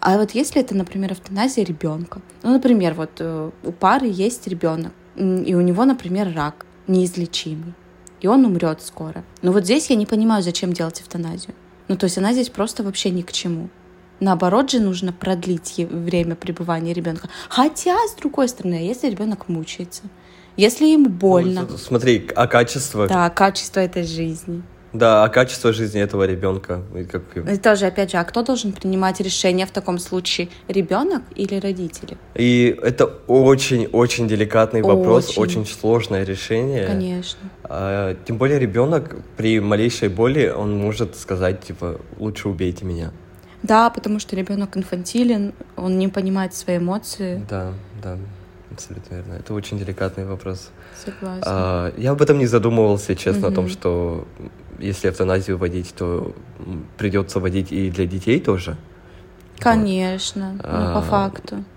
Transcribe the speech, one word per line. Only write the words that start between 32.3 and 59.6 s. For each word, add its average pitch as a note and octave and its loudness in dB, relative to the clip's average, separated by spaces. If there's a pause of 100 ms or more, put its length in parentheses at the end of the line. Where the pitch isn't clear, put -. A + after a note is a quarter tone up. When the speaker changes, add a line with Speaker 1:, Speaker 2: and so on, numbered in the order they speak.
Speaker 2:
И A#2+ 4
это B2+ 4 (220)
очень-очень B2 4
деликатный A2 2
вопрос, G2 4
Speaker 1:
Очень. - 0
Speaker 2:
очень G#2+ 0
сложное G#2 0
решение. A2+ -2
Speaker 1:
Конечно. F3+ -4 (240)
Speaker 2:
А, G2 -4 (140)
тем A2+ -4
более C3+ 4
ребёнок C3 2 (200)
при A2 2
малейшей G#2 2
боли, A2+ 2
он G#2 -2
может G#2+ -2
сказать, F#2 -2
типа, E2+ -8 (240)
«Лучше G#2+ -6
убейте F2+ -4
меня». E2 -6 (520)
Speaker 1:
Да, A3 4
потому G#3+ -4
что - -10
ребёнок G3 -4
инфантилен, G3+ 0 (220)
он F#3 0
не F#3+ 2
понимает F#3+ -2
свои - -2
эмоции. F3+ -4
Speaker 2:
Да, F#2 -4 (320)
да, F#2 -8 (540)
абсолютно - -14
верно. F2+ -10
Это - -8
очень G#2 -6
деликатный F#2+ -6
вопрос. F#2+ -10 (360)
Speaker 1:
Согласна. F#3+ -10
Speaker 2:
А, F#2 -2
я B2 0
об C#3+ 2
этом D3 4
не C3+ 2
задумывался, G#2+ 2
честно, G2 0
о F#2+ 2
том, F#2 0
Speaker 1:
Мгм. F2+ -6
Speaker 2:
что F2 -4 (540)
если G2 -2
эвтаназию F#2 0
вводить, F2+ -4
то, F2 -4 (260)
м, E2 -10 (120)
придётся G2 0
вводить F#2 -2
и F#2+ 0
для F2+ 0
детей F#2+ 0
тоже. F#2 0
Вот. - -18